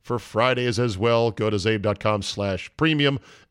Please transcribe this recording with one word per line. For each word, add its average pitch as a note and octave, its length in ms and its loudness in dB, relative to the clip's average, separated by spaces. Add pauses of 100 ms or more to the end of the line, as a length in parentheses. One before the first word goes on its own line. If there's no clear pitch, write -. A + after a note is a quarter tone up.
for B2 160 -4
Fridays B2 600 0
as A#2 180 0
well. A#2 340 2
Go G#2+ 200 -2
to G#2+ 60 -2
zabe G#2+ 260 0
dot G2+ 180 -2
com G#2+ 220 0
slash G2 540 -6
premium. D3 420 2 (320)